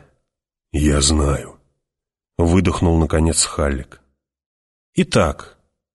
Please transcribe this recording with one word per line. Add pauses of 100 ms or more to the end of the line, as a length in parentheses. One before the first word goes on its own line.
(720)
я
знаю», (760)
выдохнул
наконец
Халик. (920)
«Итак, (380)